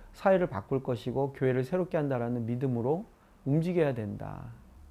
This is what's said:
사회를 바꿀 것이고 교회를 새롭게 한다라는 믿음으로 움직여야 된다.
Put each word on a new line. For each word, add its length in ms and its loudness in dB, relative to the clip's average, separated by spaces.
사회를 360 4
바꿀 340 -2
것이고 500 -2
교회를 320 2
새롭게 320 -2
한다라는 480 0
믿음으로 640 0
움직여야 480 2
된다. 500 -6